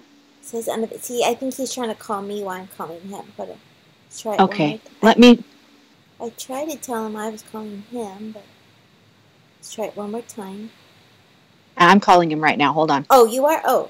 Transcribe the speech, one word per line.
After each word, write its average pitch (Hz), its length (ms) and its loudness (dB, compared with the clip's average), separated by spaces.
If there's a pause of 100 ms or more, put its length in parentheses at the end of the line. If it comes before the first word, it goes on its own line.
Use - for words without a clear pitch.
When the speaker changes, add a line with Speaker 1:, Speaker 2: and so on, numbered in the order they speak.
(400)
Speaker 1:
says, 233 280 -12
um, 226 160 -6 (140)
see, 240 260 -6
I 240 100 0
think 262 200 -8
he's 262 180 -8
trying 247 180 -6
to 208 40 -8
call 202 280 -8
me 202 200 -10
while 185 180 -10
I'm 190 160 -18
calling 170 260 -14
him. 196 220 -16 (120)
Hold 190 140 -14
on. - 80 -20 (480)
Let's - 140 -20
try 214 140 -6
it 190 60 2
one 190 100 4
Speaker 2:
Okay, 190 200 -2
Speaker 1:
more 220 80 -10
time. - 120 -20 (120)
Speaker 2:
let 214 160 6
me 240 260 8 (760)
Speaker 1:
I 240 100 -12
tried 277 400 -12
to 285 60 -10
tell 226 300 -8
him 214 100 -12
I 214 140 -8
was 214 120 -14
calling 214 480 -14
him, 220 420 -12
but 202 120 -20 (1120)
let's - 160 -20
try 214 120 -8
it - 100 -16
one 208 160 -10
more 233 100 -10
time. 208 480 -16 (1040)
Speaker 2:
I'm 180 240 6
calling 175 300 4
him 151 100 -4
right 143 180 0
now. 139 140 2
Hold 156 180 0
on. 143 200 -2
Speaker 1:
Oh, 247 140 8
you 254 220 0
are? 311 180 0
Oh, 240 260 0